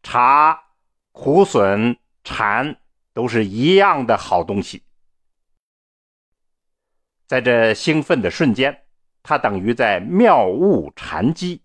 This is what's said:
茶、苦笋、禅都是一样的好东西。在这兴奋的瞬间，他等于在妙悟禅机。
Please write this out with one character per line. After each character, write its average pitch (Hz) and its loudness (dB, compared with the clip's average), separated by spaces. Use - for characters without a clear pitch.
茶、 143 2
苦 185 2
笋、 107 0
禅 113 -4
都 120 -4
是 110 -2
一 120 0
样 180 0
的 110 2
好 87 -2
东 98 -4
西。 - -14
在 131 -2
这 113 2
兴 156 -2
奋 143 -2
的 92 -2
瞬 135 0
间， 131 -2
他 151 -2
等 101 -2
于 107 -2
在 107 0
妙 160 2
悟 110 0
禅 101 -4
机。 180 -8